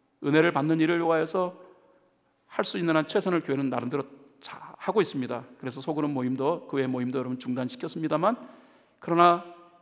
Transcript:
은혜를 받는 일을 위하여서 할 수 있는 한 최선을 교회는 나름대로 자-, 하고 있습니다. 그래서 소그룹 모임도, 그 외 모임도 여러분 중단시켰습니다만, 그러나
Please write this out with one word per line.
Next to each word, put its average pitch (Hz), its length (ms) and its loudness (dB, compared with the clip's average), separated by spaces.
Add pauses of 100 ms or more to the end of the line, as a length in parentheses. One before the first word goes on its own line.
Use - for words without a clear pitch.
(240)
은혜를 160 300 4
받는 160 260 2
일을 170 200 2
위하여서 165 600 0 (880)
할 - 160 -2
수 196 140 -4
있는 170 180 2
한 156 120 2
최선을 180 340 0
교회는 139 280 -2
나름대로 127 340 -2 (360)
자-, - 380 -16
하고 196 240 0
있습니다. 123 420 -4 (160)
그래서 135 220 -8
소그룹 147 300 -2
모임도, 135 560 -2
그 143 100 -4
외 131 100 2
모임도 127 320 -2
여러분 127 200 -4
중단시켰습니다만, 156 1000 -2 (600)
그러나 175 440 4 (380)